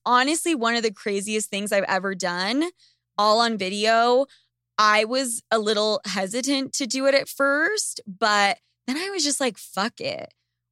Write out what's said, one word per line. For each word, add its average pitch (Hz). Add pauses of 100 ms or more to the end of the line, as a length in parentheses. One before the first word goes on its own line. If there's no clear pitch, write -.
honestly 277
one 226
of 233
the 220
craziest 214
things 202
I've 196
ever 196
done, 190 (480)
all 214
on 226
video. 226 (520)
I 214
was 240
a 196
little 214
hesitant 240
to 269
do 262
it 269
at 269
first, 311
but 202 (280)
then 254
I 370
was 370
just 285
like, 247
"Fuck -
it. - (380)